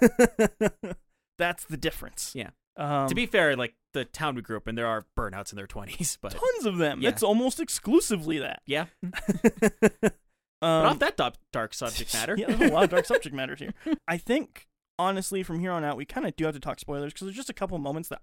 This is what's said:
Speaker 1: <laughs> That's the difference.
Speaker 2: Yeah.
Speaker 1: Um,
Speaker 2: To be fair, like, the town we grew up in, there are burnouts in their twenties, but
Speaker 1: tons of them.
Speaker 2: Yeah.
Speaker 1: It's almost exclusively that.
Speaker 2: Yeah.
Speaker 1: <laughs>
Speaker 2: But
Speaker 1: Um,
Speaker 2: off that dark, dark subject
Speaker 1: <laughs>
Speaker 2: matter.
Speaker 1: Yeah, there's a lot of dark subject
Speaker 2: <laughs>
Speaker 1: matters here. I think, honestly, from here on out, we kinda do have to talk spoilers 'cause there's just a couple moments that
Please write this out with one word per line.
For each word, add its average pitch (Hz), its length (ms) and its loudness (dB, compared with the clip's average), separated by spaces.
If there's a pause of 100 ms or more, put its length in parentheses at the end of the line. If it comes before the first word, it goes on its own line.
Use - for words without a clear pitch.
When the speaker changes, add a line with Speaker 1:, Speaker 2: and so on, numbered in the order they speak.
(480)
Speaker 1:
<laughs> - 920 -6
That's 175 280 -2
the 156 120 -8
difference. - 580 -8
Speaker 2:
Yeah. 123 140 -10 (260)
Speaker 1:
Um, 143 340 0
Speaker 2:
To 170 60 0
be 240 100 0
fair, 160 320 4
like, 123 180 -4 (180)
the 131 120 -4
town 147 300 -6
we 120 60 -6
grew 110 140 -8
up 104 120 -8
in, 113 80 -6
there 117 120 -2
are 110 180 -2 (120)
burnouts 101 340 -6
in 101 60 -16
their 98 100 -12
twenties, - 540 -8
but 104 100 -8
Speaker 1:
tons 480 340 -2
of 190 120 0
them. 147 240 0
Speaker 2:
Yeah. 208 80 4
Speaker 1:
It's 247 140 -2
almost 226 360 2
exclusively 202 800 0
that. - 260 -6
Speaker 2:
Yeah. 147 200 -2 (160)
Speaker 1:
<laughs> - 1040 2 (560)
Speaker 2:
But 165 60 2
Speaker 1:
Um, 160 200 4
Speaker 2:
off 269 120 2
that 330 160 0
dark, 123 200 -2 (180)
dark 113 200 -4
subject 117 400 -6
Speaker 1:
<laughs> - 0 -
Speaker 2:
matter. 117 240 0
Speaker 1:
Yeah, 214 160 -2
there's 330 160 6
a 151 40 2
lot 170 100 6
of - 60 6
dark 466 160 4
subject 151 300 0
Speaker 2:
<laughs> - 0 -
Speaker 1:
matters 135 240 -4
here. - 140 -8 (360)
I 170 80 0
think, - 500 -2 (300)
honestly, 190 440 0
from 170 200 -4
here 185 100 -2
on 165 140 -2
out, 147 100 -2
we 139 80 -8
kinda 262 280 -6
do - 120 -4
have 156 100 0
to 143 60 -10
talk 143 220 -8
spoilers 143 320 -8
'cause - 80 -14
there's 190 160 -10
just 269 120 -12
a 240 40 -10
couple 185 240 -6
moments 151 320 -6
that - 140 -10